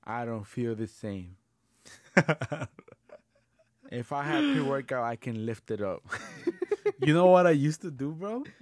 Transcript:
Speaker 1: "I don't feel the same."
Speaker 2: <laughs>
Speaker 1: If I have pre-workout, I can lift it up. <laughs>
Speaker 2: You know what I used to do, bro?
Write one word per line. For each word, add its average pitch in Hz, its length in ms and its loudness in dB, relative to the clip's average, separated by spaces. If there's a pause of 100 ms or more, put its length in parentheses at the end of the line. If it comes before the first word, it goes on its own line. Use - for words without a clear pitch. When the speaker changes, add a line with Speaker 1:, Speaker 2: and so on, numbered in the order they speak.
Speaker 1:
"I 120 220 -6
don't 113 200 -6
feel 117 300 -4
the 110 100 -6
same." 95 500 -10 (760)
Speaker 2:
<laughs> 151 540 0 (1200)
Speaker 1:
If 120 220 -8
I 143 100 -4
have 311 300 0
pre-workout, 135 520 -2
I 117 120 -4
can 110 300 -6
lift 113 240 -6
it 104 100 -4
up. 95 280 -4
<laughs> - 60 -10 (880)
Speaker 2:
You 151 120 6
know 175 120 8
what 180 200 10
I 170 60 6
used 151 300 2
to 180 80 -8
do, 139 220 -6
bro? 208 320 -8 (180)